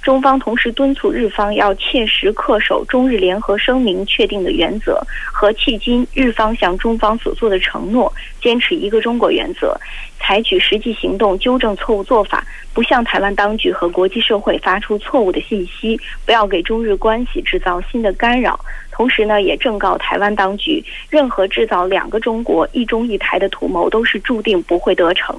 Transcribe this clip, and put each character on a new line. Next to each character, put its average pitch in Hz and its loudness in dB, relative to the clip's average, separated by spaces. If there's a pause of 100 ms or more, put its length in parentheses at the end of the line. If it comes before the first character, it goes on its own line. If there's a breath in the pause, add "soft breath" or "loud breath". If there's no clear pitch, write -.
中 269 4
方 269 4
同 233 -2
时 233 0
敦 277 2
促 - 0
日 226 0
方 208 0
要 202 4
切 233 0
实 - 2
恪 214 2
守 - 0
中 254 2
日 240 2
联 185 2
合 202 0
声 254 2
明 190 0
确 220 2
定 208 -2
的 180 0
原 180 0
则 - 0 (200 loud breath)
和 - 2
迄 220 0
今 240 0
日 262 2
方 220 0
向 190 0
中 226 0
方 220 2
所 - -4
做 226 0
的 190 2
承 - -4
诺， 233 2 (300 loud breath)
坚 240 4
持 240 0
一 180 -2
个 220 2
中 240 0
国 196 4
原 - 0
则， - -2 (400 loud breath)
采 208 0
取 190 0
实 - 2
际 226 -4
行 190 -4
动 202 2
纠 247 2
正 214 0
错 220 0
误 196 -2
做 214 2
法， - -4 (280 loud breath)
不 226 0
向 233 2
台 196 -2
湾 202 0
当 208 0
局 185 0
和 175 0
国 185 2
际 226 -2
社 220 2
会 208 0
发 196 0
出 208 -2
错 - 0
误 190 2
的 147 -2
信 190 -4
息， - -4 (260 loud breath)
不 - 2
要 220 4
给 190 0
中 226 -2
日 208 2
关 220 0
系 - -4
制 - -2
造 180 -2 (100)
新 240 -2
的 202 2
干 240 2
扰。 202 0 (340 loud breath)
同 247 0
时 220 2
呢， 208 2
也 185 0
正 220 -2
告 196 0
台 - -4
湾 202 0
当 196 0
局， - -2 (260 loud breath)
任 285 4
何 196 0
制 220 0
造 180 0
两 190 -2
个 220 -2
中 233 -2
国、 165 2
一 240 -2
中 226 0
一 214 -2
台 - -2
的 190 0
图 - -6
谋 180 0
都 220 0
是 233 0
注 226 -2
定 202 0
不 175 0
会 185 2
得 175 2
逞 - -4